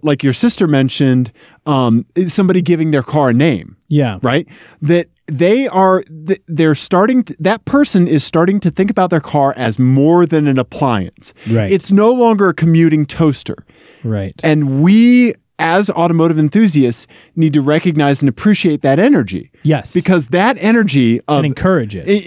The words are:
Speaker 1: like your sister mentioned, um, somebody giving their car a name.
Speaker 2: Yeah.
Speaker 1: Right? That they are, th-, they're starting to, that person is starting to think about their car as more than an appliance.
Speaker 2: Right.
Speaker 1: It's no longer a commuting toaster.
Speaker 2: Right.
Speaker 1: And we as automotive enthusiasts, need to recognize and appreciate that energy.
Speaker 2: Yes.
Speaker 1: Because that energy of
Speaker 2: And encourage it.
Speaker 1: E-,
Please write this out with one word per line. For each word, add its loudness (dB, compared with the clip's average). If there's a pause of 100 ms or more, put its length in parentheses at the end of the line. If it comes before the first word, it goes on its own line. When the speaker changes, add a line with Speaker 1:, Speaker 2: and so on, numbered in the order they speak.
Speaker 1:
like -2
your 0
sister -2
mentioned, 0 (340)
um, 0 (220)
somebody 0
giving 0
their 0
car 0
a 2
name. -2 (120)
Speaker 2:
Yeah. -2
Speaker 1:
Right? -2 (360)
That 0 (200)
they 0
are, 2 (240)
th-, -2
they're 0
starting 0
to, -10
that -2
person 2
is 0
starting 0
to 0
think -2
about 0
their 0
car -2
as -4
more 2
than 0
an 0
appliance. -4 (160)
Speaker 2:
Right. 0
Speaker 1:
It's -2
no 4
longer 2
a -4
commuting 2
toaster. -4 (380)
Speaker 2:
Right. -6
Speaker 1:
And 0
we 4 (260)
as 0
automotive 0
enthusiasts, 0 (280)
need 2
to 2
recognize 0
and 2
appreciate 0
that 2
energy. 0 (120)
Speaker 2:
Yes. -2
Speaker 1:
Because 0
that 0
energy 2
of 0
Speaker 2:
And 0
encourage -2
it. -10
Speaker 1:
E-, 0